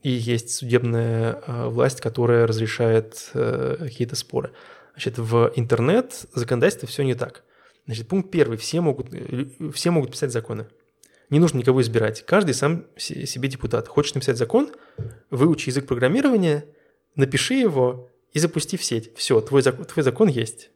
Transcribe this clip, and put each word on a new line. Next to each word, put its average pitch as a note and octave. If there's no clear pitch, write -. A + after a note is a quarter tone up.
и C#3+
есть A#2+
судебная, A#2
а, A#2+
власть, B2
которая A#2
разрешает, A2+
э, B2+
какие-то B2
споры. -
Значит, A#2+
в A#2
интернет B2
законодательстве B2
всё -
не C3
так. A#2+
Значит, A2+
пункт F#3+
первый. B2+
Все D#3+
могут, C#3+
э, -
лю-, -
все E3+
могут C#3
писать C3+
законы. A2+
Не C#3+
нужно E3
никого B2+
избирать. A2+
Каждый F3+
сам E3
се-, -
себе B2+
депутат. A#2
Хочешь -
написать C3
закон, A#3
выучи C#3+
язык C3+
программирования, D#3+
напиши C3+
его C3
и D3
запусти D#3+
в -
сеть. A2+
Всё, -
твой C3+
зак-, B2+
твой -
закон C3+
есть. B2